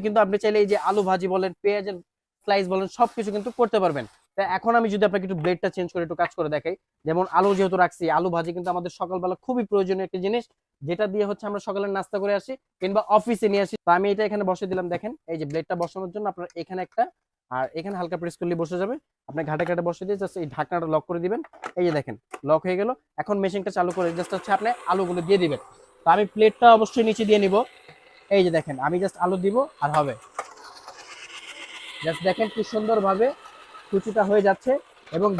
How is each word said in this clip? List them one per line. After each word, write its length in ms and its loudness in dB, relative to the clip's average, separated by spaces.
কিন্তু 180 2
আপনি 200 2
চাইলে 200 2
এই 80 2
যে 60 2
আলু 200 2
ভাজি 240 0
বলেন, 180 0
পেঁয়াজের 320 -2
স্লাইস 300 2
বলেন, 140 0
সবকিছু 380 0
কিন্তু 140 -4
করতে 240 2
পারবেন। 220 0
তা 60 -2
এখন 220 0
আমি 140 2
যদি 140 2
আপনাকে 200 0
একটু 160 -4
ব্লেডটা 320 0
চেঞ্জ 180 -4
করে 120 -2
একটু 160 -8
কাজ 160 0
করে 180 -2
দেখাই, 200 -4
যেমন 180 2
আলু 120 6
যেহেতু 240 2
রাখছি, 200 0
আলু 180 2
ভাজি 220 -2
কিন্তু 160 -4
আমাদের 260 -4
সকালবেলা 360 -2
খুবই 240 0
প্রয়োজনীয় 380 0
একটি 180 -6
জিনিস, 180 0
যেটা 320 -2
দিয়ে 160 2
হচ্ছে 200 -6
আমরা 180 -4
সকালের 300 -4
নাস্তা 260 -4
করে 160 0
আসি 140 -10
কিংবা 200 0
অফিসে 340 0
নিয়ে 140 2
আসি। 100 -10
তো 120 4
আমি 160 2
এটা 140 0
এখানে 240 -2
বসে 200 -4
দিলাম, 220 -2
দেখেন 180 -6
এই 80 -4
যে 100 -4
ব্লেডটা 320 -4
বসানোর 320 -6
জন্য 200 -6
আপনার 140 -12
এখানে 260 -8
একটা, 160 0
আর 140 -2
এখানে 200 -8
হালকা 220 -4
প্রেস 180 -6
করলে 220 -2
বসে 200 -4
যাবে। 140 -2
আপনি 200 -4
ঘাটে 200 -2
ঘাটে 200 -2
বসে 180 -8
দিয়ে 140 -2
just 200 -6
এই 140 -4
ঢাকনাটা 380 -4
লক 160 2
করে 160 -4
দিবেন। 140 -2
এই 80 2
যে 100 4
দেখেন 180 -4
লক 160 6
হয়ে 140 0
গেল। 100 0
এখন 220 -2
মেশিনটা 340 -2
চালু 200 0
করে 100 0
just 160 -6
হচ্ছে 220 -6
আপনি 120 -2
আলুগুলো 360 0
দিয়ে 160 4
দিবেন। 160 0
তো 120 2
আমি 80 4
প্লেটটা 340 6
অবশ্যই 320 2
নিচে 200 0
দিয়ে 160 6
নিব। 120 4
এই 100 6
যে 120 2
দেখেন 180 -2
আমি 160 0
just 200 -4
আলু 220 2
দিব 120 2
আর 140 0
হবে। 160 2
just 220 -2
দেখেন 260 2
কি 80 -4
সুন্দরভাবে 540 2
কুচিটা 400 0
হয়ে 180 4
যাচ্ছে 240 2
এবং 120 2